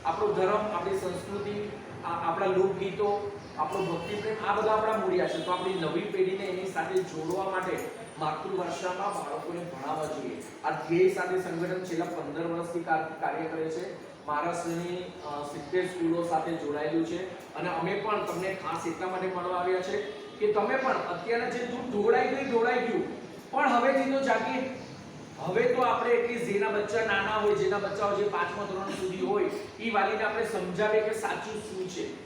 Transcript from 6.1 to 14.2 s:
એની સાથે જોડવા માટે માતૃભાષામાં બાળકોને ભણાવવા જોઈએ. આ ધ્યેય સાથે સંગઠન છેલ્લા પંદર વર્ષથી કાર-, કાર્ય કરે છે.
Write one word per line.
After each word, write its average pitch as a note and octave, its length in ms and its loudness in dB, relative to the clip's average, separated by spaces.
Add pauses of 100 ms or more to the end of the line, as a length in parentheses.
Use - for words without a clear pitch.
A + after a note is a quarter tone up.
એની F#3 260 -4
સાથે D#3+ 240 -2
જોડવા E3+ 500 0
માટે F3+ 340 0 (400)
માતૃભાષામાં F3+ 960 -2
બાળકોને E3+ 460 -4
ભણાવવા D#3 460 -4
જોઈએ. C3 360 -6 (220)
આ D3+ 60 2
ધ્યેય E3+ 440 4
સાથે F#3 260 0
સંગઠન F3 440 -2
છેલ્લા E3+ 200 -2
પંદર D#3+ 420 -4
વર્ષથી E3+ 340 -2
કાર-, D#3+ 400 0
કાર્ય D#3 280 -2
કરે D#3+ 220 -2
છે. - 400 -6 (160)